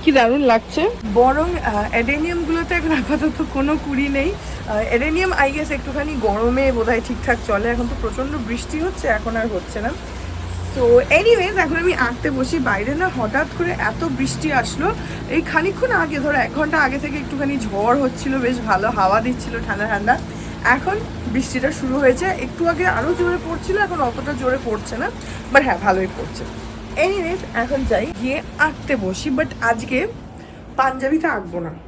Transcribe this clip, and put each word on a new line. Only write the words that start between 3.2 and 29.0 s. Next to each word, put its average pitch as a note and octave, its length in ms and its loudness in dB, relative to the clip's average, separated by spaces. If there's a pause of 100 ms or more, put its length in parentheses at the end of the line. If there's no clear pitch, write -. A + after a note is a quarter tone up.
কোনো C#4+ 320 2
কুড়ি C#4+ 220 0
নেই। C#4 240 0
আহ, - 580 -4
অ্যাডেনিয়াম, D#4 420 2
I C#4 200 2
guess, D4+ 220 -4
একটুখানি C#4+ 480 -4
গরমে A#3 500 2
বোধহয় A3+ 360 2
ঠিকঠাক A#3+ 300 0 (100)
চলে, G#3+ 220 0
এখন A#3+ 180 0
তো A#3 140 -4
প্রচণ্ড C4+ 360 -4 (100)
বৃষ্টি A#3 320 -6
হচ্ছে, F4+ 280 -2
এখন A3 280 0
আর A3+ 120 0
হচ্ছে G#3 340 -4
না। A3+ 80 -2 (880)
So C4 80 2 (140)
anyways, F#4+ 600 6
এখন E4 180 2
আমি E4+ 180 2
আঁকতে B3 380 0
বসি। C4 280 0
বাইরে A#3 360 0
না F4+ 120 2
হঠাৎ B3+ 400 0 (100)
করে F4 140 0
এত - 320 -2
বৃষ্টি C4+ 500 0
আসলো, D4 420 0 (340)
এই E4 120 2
খানিকক্ষণ F#4+ 500 0
আগে, D#4 280 0
ধরো D4 180 2
এক - 160 0
ঘন্টা D4+ 240 0
আগে C4+ 220 2
থেকে C#4+ 180 -4
একটুখানি C#4 400 -2
ঝড় A3 440 2
হচ্ছিল, C4+ 360 0
বেশ B3 280 0
ভালো G#3 240 2
হাওয়া G#3 320 4
দিচ্ছিল B3 460 -4
ঠান্ডা G#3 200 -2
ঠান্ডা। G#3 320 2 (440)
এখন C4+ 320 2 (380)
বৃষ্টিটা C4 380 0
শুরু C4+ 280 -2
হয়েছে, C4 260 4
একটু E4+ 420 -2
আগে E4+ 180 2
আরও D#4+ 340 2
জোরে F4 180 2
পড়ছিল, E4 400 -4
এখন G4 220 0
অতটা B3+ 340 -2
জোরে B3+ 320 0
পড়ছে G#3+ 320 -4
না, E4 140 -4 (420)
but C#4 100 8
হ্যাঁ, B3+ 140 0
ভালোই F#3+ 300 2
পড়ছে। - 360 -8 (640)
Anyways, F#4 320 -2 (160)
এখন B3 240 -2 (120)
যাই, A3 180 2 (140)
গিয়ে C4 200 -2 (160)
আঁকতে D4 380 0
বসি। F#3+ 340 -2